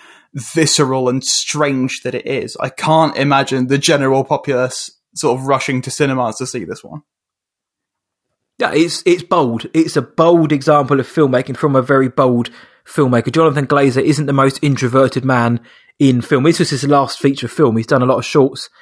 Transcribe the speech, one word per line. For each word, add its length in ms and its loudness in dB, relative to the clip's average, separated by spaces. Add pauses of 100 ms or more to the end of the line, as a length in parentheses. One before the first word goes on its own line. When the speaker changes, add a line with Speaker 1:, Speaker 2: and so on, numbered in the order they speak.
(320)
Speaker 1:
visceral 760 0
and 160 -2
strange 800 -2
that 120 -6
it 120 -8
is. 340 -6
I 80 -4
can't 480 0
imagine 500 0
the 120 2
general 440 2
populace 680 -4 (240)
sort 240 0
of 80 -8
rushing 360 0
to 80 -10
cinemas 460 -2
to 100 -8
see 180 -8
this 200 -12
one. 180 -16 (1600)
Speaker 2:
Yeah, 140 -2
it's, 340 0
it's 160 2
bold. 520 0
It's 220 0
a 60 0
bold 500 2
example 480 2
of 60 -4
filmmaking 500 0
from 180 0
a 80 2
very 260 2
bold 420 0 (360)
filmmaker. 460 0
Jonathan 340 2
Glazer 360 2
isn't 240 0
the 60 -2
most 300 2
introverted 640 0
man 360 0 (380)
in 220 2
film. 240 0
This 140 2
was 120 0
his 160 -4
last 320 2
feature 300 -2
film. 280 0
He's 100 -2
done 160 2
a 40 0
lot 120 2
of 60 -6
shorts, 440 0 (140)